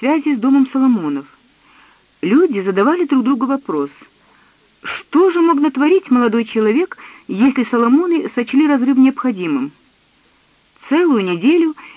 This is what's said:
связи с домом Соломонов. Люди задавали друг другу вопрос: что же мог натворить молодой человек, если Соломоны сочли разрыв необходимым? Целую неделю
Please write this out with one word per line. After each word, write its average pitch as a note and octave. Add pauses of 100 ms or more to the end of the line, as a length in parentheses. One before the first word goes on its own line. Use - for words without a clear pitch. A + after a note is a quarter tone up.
связи D4
с A#3+
домом C4+
Соломонов. F3+ (960)
Люди A#3+
задавали G3+
друг C4+
другу B3+
вопрос: F3 (920)
что -
же E4+
мог E4
натворить D4+
молодой A#3
человек, A3 (300)
если A#3+
Соломоны C#4
сочли C4
разрыв C4+
необходимым? F#3 (1160)
Целую C#4+
неделю C#4 (200)